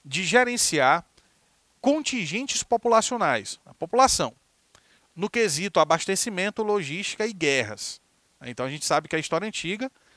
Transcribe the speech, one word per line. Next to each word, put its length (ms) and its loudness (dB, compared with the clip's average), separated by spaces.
de 220 -6
gerenciar 800 4
contingentes 840 -2
populacionais, 1040 0
a 80 -20
população, 600 2
no 140 -4
quesito 500 0
abastecimento, 840 0
logística 640 -4
e 80 -6
guerras. 640 -2
Então 240 -8
a 60 -6
gente 160 -8
sabe 220 0
que 60 -6
a 40 0
história 280 -4
antiga 460 -6